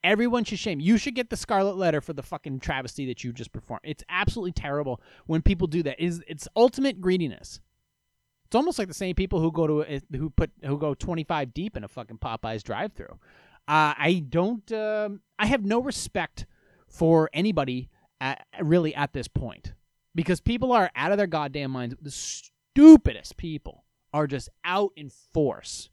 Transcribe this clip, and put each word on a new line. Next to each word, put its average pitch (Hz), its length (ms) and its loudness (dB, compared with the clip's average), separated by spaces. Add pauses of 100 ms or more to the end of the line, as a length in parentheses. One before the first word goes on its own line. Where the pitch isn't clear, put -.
Everyone 226 420 2
should 202 140 -8
shame. 175 220 -4
You 185 160 4
should 240 180 -4
get 240 140 -6
the 135 80 -6
scarlet 196 400 -2
letter 165 240 0
for 156 140 -10
the 139 80 -10
fucking 135 380 -10
travesty 135 460 -6
that 123 160 -8
you 123 120 -8
just 117 180 -14
performed. 117 320 -12
It's 151 240 -10
absolutely 185 440 -4
terrible 143 500 -6 (240)
when 160 160 -2
people 185 240 2
do 165 160 -2
that. 139 160 -4
It's, 170 280 -4
it's - 300 -14
ultimate 240 460 2
greediness. 175 580 -2 (880)
It's - 100 -6
almost 311 220 0
like 196 100 -4
the 160 60 -12
same 185 200 -6
people 190 260 0
who 165 120 0
go 160 140 0
to 151 160 0
a, 147 180 -8 (160)
who 147 140 -6
put, - 200 0 (140)
who 143 140 -4
go 147 160 -4
twenty-five 156 580 -6
deep 190 240 -8
in 110 80 -12
a 104 40 -16
fucking 117 300 -16
Popeyes 113 460 -8
drive-thru. 135 460 -8
Uh, - 40 -20 (540)
I 151 600 2
don't, 202 440 -2
um, 214 480 -4 (180)
I 208 80 0
have 226 180 0
no 220 160 2
respect - 680 -8 (420)
for 160 440 4
anybody 143 580 -2 (300)
at, 135 260 -6 (140)
really 160 340 2
at 143 180 -4
this 127 160 -8
point, - 460 -8 (400)
because 170 260 -2
people 240 320 0
are 202 240 4
out 147 160 -2
of 202 60 2
their 202 100 0
goddamn 143 440 -4
minds. 123 280 -6
The 147 100 -12
stupidest - 1300 8
people - 480 -12 (280)
are 151 140 0
just 135 220 -8 (160)
out 190 320 0
in 147 140 -16
force. - 840 -4